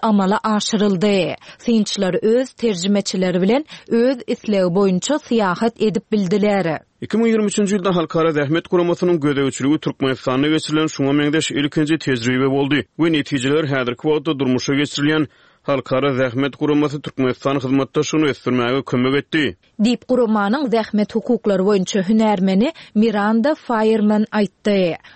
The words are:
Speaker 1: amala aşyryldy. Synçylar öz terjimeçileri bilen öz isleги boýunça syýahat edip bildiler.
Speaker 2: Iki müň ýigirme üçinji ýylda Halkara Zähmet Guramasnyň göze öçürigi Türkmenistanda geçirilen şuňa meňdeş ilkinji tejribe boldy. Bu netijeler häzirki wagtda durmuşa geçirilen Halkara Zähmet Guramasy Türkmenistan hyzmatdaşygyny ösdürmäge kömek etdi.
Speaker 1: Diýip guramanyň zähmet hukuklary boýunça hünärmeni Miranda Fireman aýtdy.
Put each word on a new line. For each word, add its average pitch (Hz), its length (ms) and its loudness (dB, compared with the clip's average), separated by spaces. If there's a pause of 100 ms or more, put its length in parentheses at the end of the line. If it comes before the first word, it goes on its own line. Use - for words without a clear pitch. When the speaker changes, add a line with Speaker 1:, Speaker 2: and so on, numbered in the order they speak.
Speaker 1:
amala 208 420 2
aşyryldy. 202 920 0 (240)
Synçylar 202 640 0
öz 240 300 2
terjimeçileri 190 880 -2
bilen 240 220 2 (240)
öz 240 380 2
isleги 196 500 0
boýunça 196 380 0 (120)
syýahat 220 540 0
edip 190 320 -2
bildiler. 196 680 0 (220)
Speaker 2:
Iki 180 140 -4
müň 226 100 2
ýigirme 220 240 2
üçinji 208 260 0
ýylda 196 180 0
Halkara 165 360 0
Zähmet 147 400 0
Guramasnyň 175 500 2
göze 139 200 0
öçürigi 139 380 0
Türkmenistanda 135 720 -2
geçirilen 156 380 0
şuňa 139 260 -2
meňdeş 147 380 0
ilkinji 147 480 0
tejribe 127 520 0
boldy. 139 300 0 (180)
Bu 165 140 2
netijeler 143 520 0
häzirki 127 380 -4
wagtda 151 360 -2
durmuşa 131 360 0
geçirilen 147 520 0 (360)
Halkara 135 480 -2 (100)
Zähmet 131 380 -2
Guramasy 147 380 0
Türkmenistan 135 580 -4
hyzmatdaşygyny 139 760 0
ösdürmäge 123 600 -2
kömek 127 240 0
etdi. 139 420 -2 (280)
Speaker 1:
Diýip 240 240 0
guramanyň 226 560 0 (100)
zähmet 214 400 -2
hukuklary 208 480 0
boýunça 190 460 0
hünärmeni 208 640 2 (220)
Miranda 220 600 2
Fireman 220 680 0 (140)
aýtdy. 196 580 0 (200)